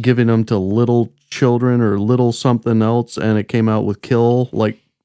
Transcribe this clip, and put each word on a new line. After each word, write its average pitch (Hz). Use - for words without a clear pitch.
giving 120
them 113
to 113
little 117
children 120
or 101
little 120
something 117
else, 117
and 110
it 104
came 113
out 110
with 101
kill, 120
like, 107